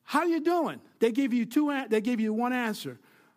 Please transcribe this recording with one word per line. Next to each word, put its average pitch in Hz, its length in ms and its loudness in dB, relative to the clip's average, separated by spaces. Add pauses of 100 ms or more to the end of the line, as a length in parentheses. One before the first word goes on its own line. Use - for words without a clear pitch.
"How 311 200 0
you 330 160 2
doing?" 302 400 0 (200)
They 226 120 2
give 247 220 0
you 233 100 2
two 294 260 0
an-, 269 200 -4
they 220 100 2
give 233 180 0
you 214 140 0
one 240 220 0
answer. 214 440 -4 (380)